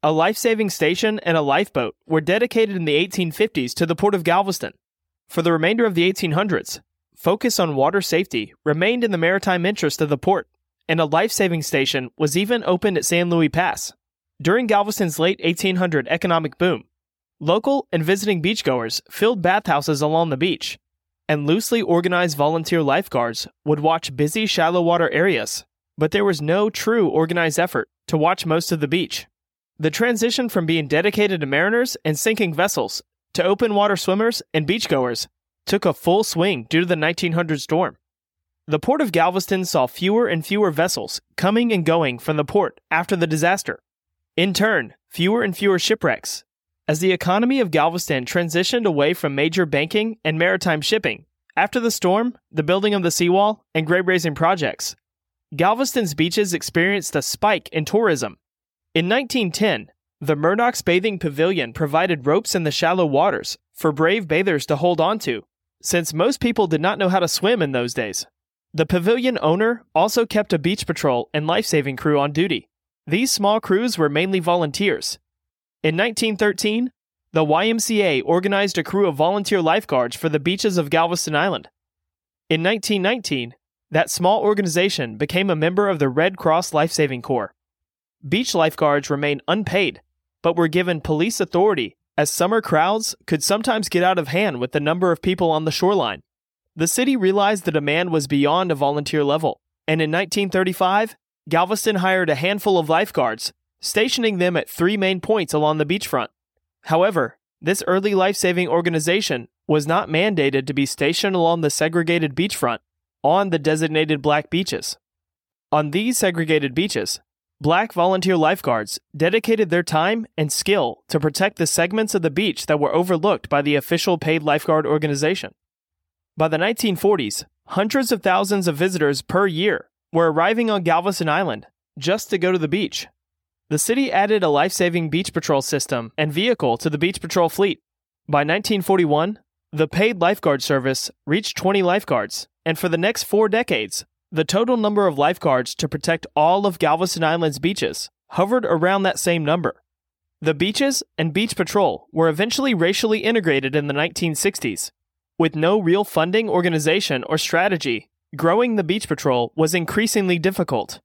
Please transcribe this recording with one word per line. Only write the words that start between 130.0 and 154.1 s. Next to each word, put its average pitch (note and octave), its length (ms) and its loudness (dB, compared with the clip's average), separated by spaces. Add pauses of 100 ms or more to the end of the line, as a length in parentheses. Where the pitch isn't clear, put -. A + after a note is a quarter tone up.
were E3 180 4
arriving A3 400 2
on G3+ 120 0
Galveston E3+ 460 0
Island D3+ 380 -2 (320)
just F3 320 -2
to G3 80 0
go F3+ 140 2
to F#3 60 2
the D#3 100 -2
beach. - 400 -4 (600)
The D3+ 80 0
city B3 340 0
added G3+ 320 2
a D#3+ 40 2
life-saving E3 640 0
beach F3 220 -2
patrol D3 280 0
system B2+ 560 -4
and D3+ 160 -2
vehicle E3+ 460 0
to - 100 -4
the D3+ 100 -4
beach F3 220 -2
patrol E3+ 280 0
fleet. G3 320 0 (480)
By D3 160 2
nineteen G3 380 0
forty-one, F3 580 2 (320)
the D3+ 160 0
paid G3 320 0
lifeguard E3+ 420 2
service C3+ 480 0 (160)
reached F#3 300 -2
twenty G3 260 0
lifeguards, D3+ 640 -2 (180)
and D#3+ 120 -2
for F3+ 120 -2
the E3 80 0
next G#3+ 260 -2
four G#3+ 240 2
decades, F#3 560 -2 (280)
the D#3+ 120 0
total A#3 320 0
number G#3 300 2
of D3 120 0
lifeguards C#3+ 580 0
to D#3 120 -4
protect E3 460 -4
all F3 320 2
of F3 120 -2
Galveston E3 460 0
Island's D#3+ 340 0
beaches C#3 520 -4 (200)
hovered A3 340 0
around F3+ 380 2
that F#3+ 180 0
same E3+ 240 0
number. D#3 380 -2 (580)
The D#3 140 0
beaches G#3+ 480 0 (140)
and D#3+ 160 -2
beach G#3 240 -2
patrol F3 560 -2
were D#3+ 160 2
eventually A3+ 460 0
racially G3 460 0
integrated D#3 540 0
in C#3+ 140 0
the D3 40 -4
nineteen D3+ 440 -2